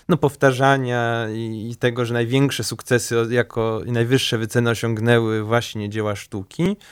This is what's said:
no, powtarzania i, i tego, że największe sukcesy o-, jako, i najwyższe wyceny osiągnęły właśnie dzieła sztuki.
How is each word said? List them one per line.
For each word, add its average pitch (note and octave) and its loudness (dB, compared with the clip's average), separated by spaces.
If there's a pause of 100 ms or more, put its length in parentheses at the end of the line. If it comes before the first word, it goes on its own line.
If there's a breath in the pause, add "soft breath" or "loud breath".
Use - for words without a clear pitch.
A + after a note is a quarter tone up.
no, E3+ 4
powtarzania B2 2
i, A2 -6
i A#2 -10
tego, A#2+ 0
że A#2 -4
największe A#2+ 0
sukcesy A#2 0
o-, A#2 -2
jako, A2+ -2
i B2 -6
najwyższe A#2+ 2
wyceny A#2 0
osiągnęły A2+ 2
właśnie G#2+ -2
dzieła G#2 -4
sztuki. D#3+ -4 (160 loud breath)